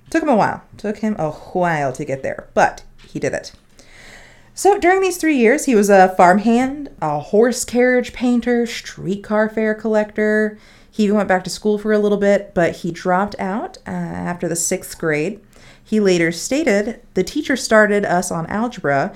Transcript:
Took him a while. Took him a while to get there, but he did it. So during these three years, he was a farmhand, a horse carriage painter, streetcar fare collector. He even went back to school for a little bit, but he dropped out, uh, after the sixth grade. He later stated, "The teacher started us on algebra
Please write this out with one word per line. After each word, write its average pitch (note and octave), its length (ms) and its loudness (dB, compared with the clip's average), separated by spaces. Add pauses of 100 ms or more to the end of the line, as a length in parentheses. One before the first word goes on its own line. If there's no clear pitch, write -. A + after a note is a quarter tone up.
Took E4 140 -2
him D#4 60 -2
a C4 80 4
while. F3+ 260 0 (140)
Took G#3 220 -8
him G#3+ 200 -4
a D#3 120 -4
while D#3 600 -4
to D3 120 -10
get C3+ 180 -8
there, - 320 -8
but - 300 0 (220)
he - 120 -12
did C#3+ 160 -4
it. - 180 -10 (1000)
So G4 240 2
during F#4 220 2
these F#4 160 -2
three D#4 200 0
years, B3 280 4
he B3+ 100 2
was G3+ 160 4
a F#3+ 260 8
farmhand, A#3 720 4 (100)
a D3+ 180 -2
horse A3+ 460 0
carriage B3 480 0
painter, A#3+ 540 0
streetcar G3+ 800 -4
fare G#3+ 260 -2
collector. G#3+ 840 0 (320)
He G#3+ 140 0
even G3+ 120 2
went F#3+ 120 0
back F#3 160 2
to F3 60 -10
school G#3 280 -2
for G#3+ 140 -2
a G#3 60 4
little G#3 200 2
bit, G3+ 360 2
but E3+ 220 0
he F3 160 -6
dropped F#3 460 -2
out, G#3+ 480 -6
uh, - 40 -10
after F3 580 -6
the E3+ 80 -4
sixth - 420 -6
grade. D#3+ 420 -2 (420)
He G#3+ 180 0
later F3 320 4
stated, A3 680 -2 (140)
"The - 100 0
teacher D4 320 -4
started G#3 480 2
us F3 260 -2
on E3 160 -6
algebra F#3+ 680 -4